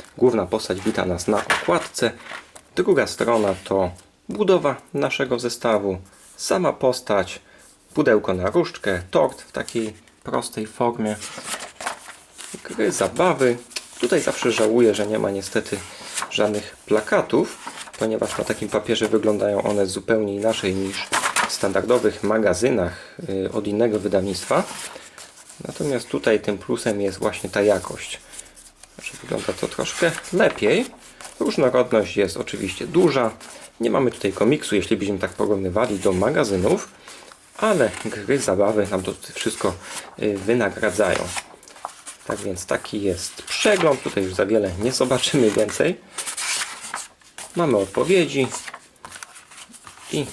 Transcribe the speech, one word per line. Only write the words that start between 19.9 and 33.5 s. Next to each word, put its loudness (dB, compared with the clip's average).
inaczej 0
niż -4
w -4
standardowych 0
magazynach, 0
y, -2
od -4
innego 2
wydawnictwa. 0
Natomiast -2
tutaj 2
tym -2
plusem -2
jest -2
właśnie -2
ta 0
jakość, 0
że -10
wygląda -4
to -4
troszkę -2
lepiej. 4
Różnorodność 2
jest 0
oczywiście -6
duża. 4